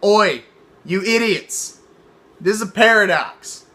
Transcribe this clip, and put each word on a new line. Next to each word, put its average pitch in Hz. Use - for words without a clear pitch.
Oi, 202
you 185
idiots. 220
This 185
is 214
a 220
paradox. 208